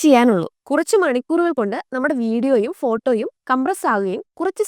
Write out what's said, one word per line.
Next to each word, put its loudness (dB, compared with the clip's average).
ചെയ്യാനുള്ളൂ. 4
കുറച്ച് 0
മണിക്കൂറുകൾ 0
കൊണ്ട് -2
നമ്മുടെ -2
വീഡിയോയും 0
ഫോട്ടോയും -2
കംപ്രസ് -2
ആകുകയും -2
കുറച്ച് -4